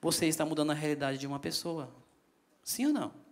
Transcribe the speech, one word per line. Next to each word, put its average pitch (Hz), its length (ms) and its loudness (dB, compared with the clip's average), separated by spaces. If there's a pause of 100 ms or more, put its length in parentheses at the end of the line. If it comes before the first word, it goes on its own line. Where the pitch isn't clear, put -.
Você 165 260 2
está 156 180 2
mudando 151 260 0
a 147 40 2
realidade 143 440 0
de 139 80 -6
uma 139 120 -4
pessoa. 156 560 -4 (680)
Sim - 220 0
ou 302 60 4
não? 233 200 0 (200)